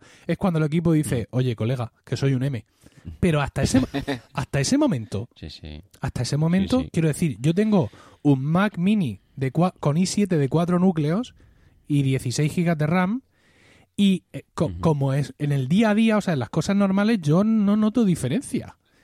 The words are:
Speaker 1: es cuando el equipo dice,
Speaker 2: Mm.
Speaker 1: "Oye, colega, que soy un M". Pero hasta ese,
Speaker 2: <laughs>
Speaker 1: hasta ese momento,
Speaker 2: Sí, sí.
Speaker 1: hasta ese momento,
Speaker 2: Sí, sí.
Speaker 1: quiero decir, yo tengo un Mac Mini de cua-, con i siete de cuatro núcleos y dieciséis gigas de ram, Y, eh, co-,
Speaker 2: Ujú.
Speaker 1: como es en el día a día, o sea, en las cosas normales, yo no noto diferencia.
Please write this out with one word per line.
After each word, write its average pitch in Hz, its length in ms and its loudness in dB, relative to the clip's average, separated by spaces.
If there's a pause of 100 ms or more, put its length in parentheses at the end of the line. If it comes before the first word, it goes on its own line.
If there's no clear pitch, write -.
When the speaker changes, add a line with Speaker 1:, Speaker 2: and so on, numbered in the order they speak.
(280)
Speaker 1:
es 170 100 -2
cuando 170 220 0
el 156 60 2
equipo 160 280 2
dice, 135 380 0
Speaker 2:
Mm. - 60 -4
Speaker 1:
"Oye, 127 180 0
colega, 117 360 -4 (120)
que - 120 -6
soy 139 200 0
un 127 80 -2
M". 135 220 -4 (540)
Pero 156 220 2
hasta 135 220 -4
ese, 262 180 4
Speaker 2:
<laughs> 139 520 -6
Speaker 1:
hasta 139 260 -4
ese 139 180 0
momento, 120 580 -2
Speaker 2:
Sí, 82 140 -14
sí. 78 320 -14 (200)
Speaker 1:
hasta - 200 -6
ese 135 160 -4
momento, 180 440 0
Speaker 2:
Sí, - 20 -2
sí. 147 100 -12
Speaker 1:
quiero 165 140 0
decir, 143 320 -2
yo 156 160 0
tengo 202 340 2 (320)
un 139 240 2
Mac 180 320 0
Mini 175 440 0 (160)
de 135 140 -4
cua-, 175 280 0
con 147 180 0
i 185 80 2
siete 185 320 0
de 139 120 2
cuatro 170 280 0
núcleos 175 560 0 (540)
y 143 160 2
dieciséis 131 500 -2
gigas 170 240 0
de 151 80 -2
ram, 185 360 0 (760)
Y, 196 260 2 (100)
eh, - 100 -10 (100)
co-, 175 120 -2
Speaker 2:
Ujú. 90 160 -6
Speaker 1:
como 139 320 2
es 139 260 -2
en 147 120 -2
el 135 160 -2
día 208 240 4
a 202 40 2
día, 220 220 2
o 202 40 0
sea, 185 120 -2
en 139 60 -2
las 117 100 -4
cosas 196 260 -2
normales, 202 460 2
yo 160 220 2
no 214 340 2
noto 214 280 2
diferencia. 180 720 -2 (260)